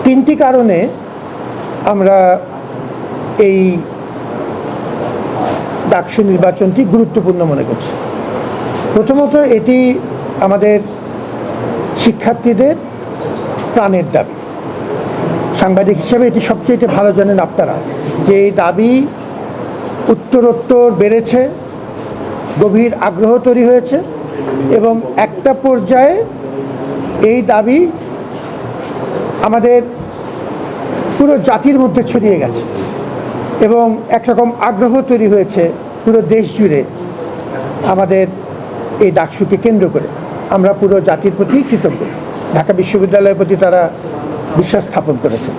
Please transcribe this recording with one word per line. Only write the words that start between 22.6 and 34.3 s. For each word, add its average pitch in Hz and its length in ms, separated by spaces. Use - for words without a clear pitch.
গভীর 220 300
আগ্রহ 208 240
তৈরি 247 240
হয়েছে 247 260
এবং 226 160
একটা 214 260
পর্যায়ে 254 500
এই 247 80
দাবি 220 260
আমাদের 240 320
পুরো 285 160
জাতির 262 340
মধ্যে 226 280
ছড়িয়ে 202 320
গেছে 120 200
এবং 233 180
একরকম 240 300